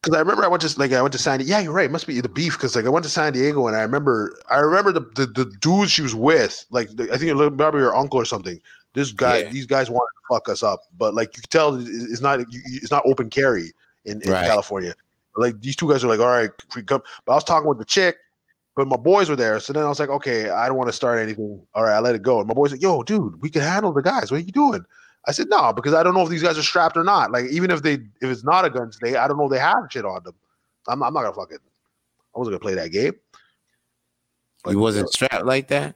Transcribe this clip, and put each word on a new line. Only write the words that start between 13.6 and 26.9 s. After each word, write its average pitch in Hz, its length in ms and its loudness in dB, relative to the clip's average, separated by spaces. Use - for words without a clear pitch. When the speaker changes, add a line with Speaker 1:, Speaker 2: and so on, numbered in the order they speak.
Speaker 1:
in, 104 160 -10
in 98 100 -2
Speaker 2:
Right. 92 140 2
Speaker 1:
California. 98 480 0
Like, 113 240 0
these 135 140 -8
two 160 160 -2
guys 135 140 4
are - 20 2
like, 110 140 4
"All 120 80 4
right, 117 220 2
we 120 80 -12
come." 135 180 0
But 123 80 0
I - 20 4
was 147 80 4
talking 156 260 2
with 135 100 0
the 110 60 -10
chick, 180 320 0
but 135 100 2
my 135 100 0
boys 175 320 4
were 151 60 0
there, 110 240 0
so 143 140 -8
then 151 100 0
I 147 60 0
was 143 100 -4
like, 147 100 -2
"Okay, 117 400 -4
I 104 200 -2
don't 135 80 -2
wanna 123 160 -2
start 120 260 0
anything. 107 420 -6
All 110 80 0
right, 110 140 4
I - 20 4
let 120 160 2
it 104 80 -4
go." 120 160 2
And 101 80 -2
my 113 80 -2
boy's 143 160 4
like, 135 100 -10
"Yo, 170 220 2
dude, 202 400 -2
we 151 80 -6
can 147 120 0
handle 185 300 0
the 139 80 2
guys. 196 300 0
What 131 100 -2
are 170 40 -8
you 185 80 -14
doing?" 254 320 0
I 147 60 -2
said, - 160 -2
"No, 208 240 4
because 120 200 -2
I 160 120 4
don't 180 100 4
know 190 80 4
if 165 60 0
these 165 160 -4
guys 170 120 2
are 156 60 -4
strapped 165 340 2